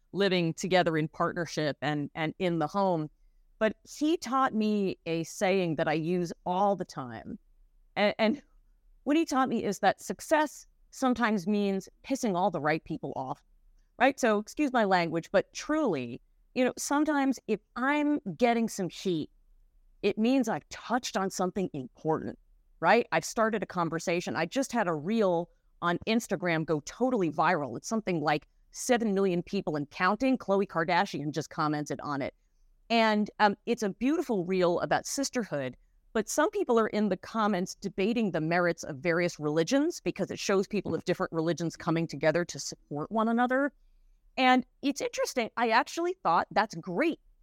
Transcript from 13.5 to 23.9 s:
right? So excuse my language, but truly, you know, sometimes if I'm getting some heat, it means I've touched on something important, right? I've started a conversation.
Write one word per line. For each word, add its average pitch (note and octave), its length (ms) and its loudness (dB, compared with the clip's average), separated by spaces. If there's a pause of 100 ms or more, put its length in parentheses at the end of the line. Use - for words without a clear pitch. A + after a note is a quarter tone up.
right? C4+ 180 4
So G#3+ 220 4
excuse C4 320 -2
my A#3 140 4
language, E3+ 460 2
but - 220 2
truly, F3+ 680 -2 (340)
you B3+ 80 2
know, B3 140 2
sometimes C#4+ 600 0 (100)
if A3 120 -2 (160)
I'm D4 440 0 (180)
getting A#3 320 2
some F3+ 200 -6
heat, E3+ 400 -4 (720)
it G3+ 140 2
means A#3+ 300 4
I've E3+ 220 -4
touched - 480 -4
on F#3+ 120 0
something F#3 440 -2
important, D3 640 -4 (400)
right? G#3 320 4
I've D#3+ 140 0
started A3 360 0
a F#3+ 60 -6
conversation. E3+ 720 -2